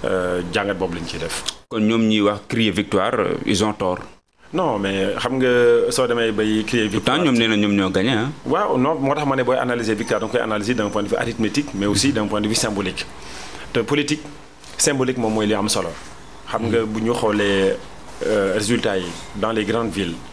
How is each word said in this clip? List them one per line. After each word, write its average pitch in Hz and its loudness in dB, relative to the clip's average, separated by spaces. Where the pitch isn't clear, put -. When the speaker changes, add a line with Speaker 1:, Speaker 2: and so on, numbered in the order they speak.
Speaker 1:
Euh, 90 0
jàngat 101 0
boobu 87 -4
lañ 85 -8
ciy 85 -8
def. 82 -6
Speaker 2:
Kon 113 -4
ñoom 113 4
ñuy 107 2
wax 101 2
crier 113 2
victoire, 101 0
euh, 92 0
ils 98 2
ont 107 0
tort. 92 -2
Speaker 1:
Non, 151 0
mais 98 0
xam 123 -2
nga 120 6
soo 127 2
demee 117 2
bay 107 2
crier 110 2
victoire. 123 0
Speaker 2:
Pourtant 175 2
ñoom 131 4
nee 113 4
na 107 2
ñoom 104 2
ñoo 95 2
gagné, 98 2
hein. 120 0
Speaker 1:
Waaw, 156 0
non, 143 2
moo 135 0
tax 151 -2
ma 135 2
ne 131 2
booy 127 2
analyser 120 0
victoire, 110 0
da 110 -2
nga - -6
koy 120 2
analyser 110 0
d'un 107 0
point 104 -2
de 101 -6
vue - 0
arithmétique, 113 -2
mais 98 0
aussi 104 2
d'un 107 0
point 104 0
de 107 0
vue 110 0
symbolique. 101 -2
Te 123 2
politique, 147 0
symbolique 127 2
moom 110 0
mooy 110 2
li 104 2
am 101 0
solo. 87 -2
Xam 113 -2
nga 113 2
bu 110 -4
ñu 113 0
xoolee, 101 2
euh, 98 2
résultats 107 0
yi 90 -2
dans 107 -2
les 107 0
grandes 110 -2
villes, 87 -4